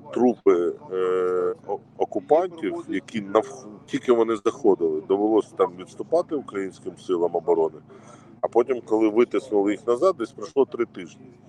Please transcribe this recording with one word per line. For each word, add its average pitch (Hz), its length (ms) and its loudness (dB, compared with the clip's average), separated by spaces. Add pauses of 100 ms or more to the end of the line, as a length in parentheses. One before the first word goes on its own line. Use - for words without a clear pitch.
(120)
трупи, 98 640 2 (180)
е, 92 600 0 (120)
о-, 101 120 -6 (180)
окупантів, 147 920 -2
які - 320 -6
навх-, 101 460 -2 (200)
тільки - 260 -2
вони 113 240 2
заходили, 85 720 0
довелося 104 480 0
там 90 220 0
відступати 160 560 -4
українським 95 640 -10
силам 87 380 -2
оборони. 80 420 0 (640)
А - 80 -2
потім, 123 320 0
коли 110 280 2
витиснули 104 640 2
їх - 140 -6
назад, 147 320 2
десь 113 140 -6
пройшло 117 320 -2
три 120 200 -4
тижні. - 420 -14 (220)